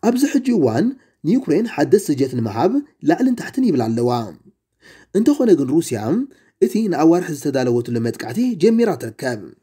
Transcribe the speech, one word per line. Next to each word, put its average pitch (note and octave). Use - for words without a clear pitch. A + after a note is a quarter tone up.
ኣብዚ B3
ሕጂ C4
እዋን C#3+
ንዩክሬን G#3+
ሓደስቲ C3+
ጀት C3
ንምሃብ A#2
ላዕልን A#3
ታሕትን -
ይብላ C#3
ኣለዋ። A#2
እንተኾነ B3
ግን C#3
ሩስያ D3+
እቲ -
ንኣዋርሒ E3
ዝተዳለወትሉ B2
መጥቃዕቲ A#2
ጀሚራ A3+
ትርከብ። A#2+